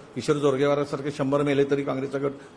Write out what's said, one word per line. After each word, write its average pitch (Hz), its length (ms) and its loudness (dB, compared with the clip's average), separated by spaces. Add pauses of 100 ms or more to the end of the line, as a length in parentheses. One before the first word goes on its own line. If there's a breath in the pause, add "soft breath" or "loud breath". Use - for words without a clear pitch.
(160 loud breath)
किशोर 147 200 0
जोरगेवारासारखे 143 760 0
शंभर 143 300 0
मेले 139 300 4
तरी 143 120 2
काँग्रेसचा 135 340 -4
गट 139 140 -2 (260 loud breath)